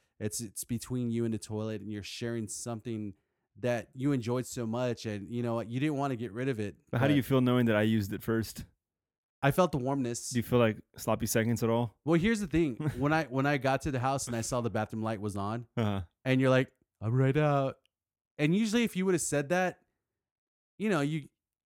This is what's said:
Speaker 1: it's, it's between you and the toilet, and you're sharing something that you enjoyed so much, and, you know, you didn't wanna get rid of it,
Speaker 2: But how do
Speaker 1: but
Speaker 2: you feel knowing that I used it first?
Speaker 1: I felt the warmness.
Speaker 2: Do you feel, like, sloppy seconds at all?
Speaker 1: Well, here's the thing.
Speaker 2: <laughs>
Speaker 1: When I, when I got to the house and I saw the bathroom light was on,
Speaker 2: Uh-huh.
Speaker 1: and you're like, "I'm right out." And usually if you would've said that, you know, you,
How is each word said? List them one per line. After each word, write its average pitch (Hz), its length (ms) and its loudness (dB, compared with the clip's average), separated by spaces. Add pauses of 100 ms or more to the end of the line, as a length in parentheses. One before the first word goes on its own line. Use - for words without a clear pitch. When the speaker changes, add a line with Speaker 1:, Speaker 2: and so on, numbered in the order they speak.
(200)
Speaker 1:
it's, 107 220 -6
it's 104 220 -10
between 123 460 -4
you 117 160 0
and 117 80 -2
the 107 60 -4
toilet, 107 420 -6
and 101 100 -12
you're 104 120 -8
sharing 113 440 -6
something 110 680 -8 (460)
that 120 360 -2
you 135 160 0
enjoyed 123 340 0
so 120 220 -6
much, 120 400 -2
and, 101 240 -6
you 120 100 -2
know, 117 200 -2
you 117 180 -6
didn't 151 160 0
wanna 139 220 -2
get 110 160 -8
rid 123 160 -2
of 120 100 -2
it, 104 160 -6 (160)
Speaker 2:
But 127 80 0
how 131 80 4
do 147 60 6
Speaker 1:
but - 40 6
Speaker 2:
you 127 60 4
feel 135 180 4
knowing 123 260 4
that 110 80 6
I 107 80 6
used 110 300 2
it 98 80 -6
first? 113 440 -2 (760)
Speaker 1:
I 139 80 4
felt 180 220 2
the 151 80 -2
warmness. 123 500 -2
Speaker 2:
Do 127 80 -2
you 113 60 4
feel, 123 160 2
like, 110 180 4 (200)
sloppy 110 280 0
seconds 113 380 0
at 113 80 2
all? 117 240 0 (100)
Speaker 1:
Well, 165 140 4
here's 208 220 2
the 196 60 -4
thing. 151 300 0
Speaker 2:
<laughs> 147 220 -2
Speaker 1:
When 143 120 0
I, 156 120 4
when 135 240 -2
I 147 100 2
got 131 260 0
to 156 80 -4
the 131 80 -2
house 135 280 -2
and 120 80 -4
I 113 60 -2
saw 120 200 -2
the 113 80 -2
bathroom 107 320 -4
light 110 180 -4
was 101 160 -6
on, 107 300 -4 (120)
Speaker 2:
Uh-huh. 104 240 0 (240)
Speaker 1:
and 131 140 2
you're 131 120 4
like, 131 200 4 (300)
"I'm 110 140 0
right 131 200 4
out." 143 440 2 (580)
And 151 180 4
usually 220 280 2
if 220 120 -2
you 180 120 0
would've 180 140 2
said 143 280 -2
that, 180 300 0 (1000)
you 208 120 -2
know, 170 120 2
you, 147 260 -2 (380)